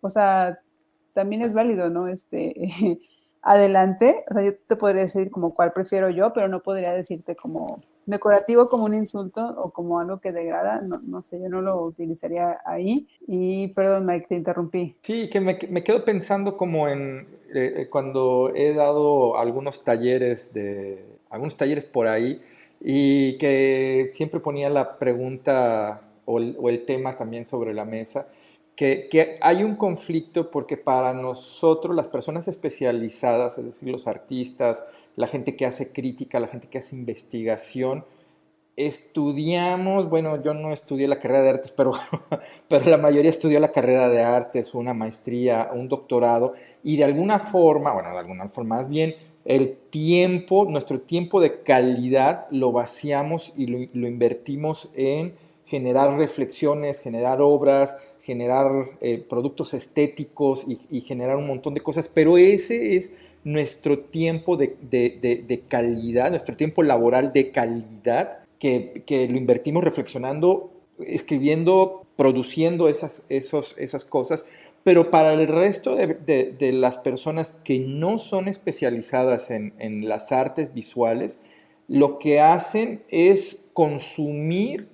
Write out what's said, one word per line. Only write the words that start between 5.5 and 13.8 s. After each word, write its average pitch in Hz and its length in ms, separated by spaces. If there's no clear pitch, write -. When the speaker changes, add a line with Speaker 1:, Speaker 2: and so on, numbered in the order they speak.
Speaker 1:
cuál 170 200
prefiero 190 380
yo, 190 220
pero 208 160
no 190 120
podría 185 320
decirte 175 420
como - 440
decorativo 208 600
como 233 160
un 208 100
insulto 214 500
o 175 120
como 170 280
algo 185 220
que 190 100
degrada, 170 500
no, 185 200
no 180 220
sé, 180 180
yo 185 80
no 185 120
lo 190 220
utilizaría 170 840
ahí. 185 440
Y 190 420
perdón, 190 380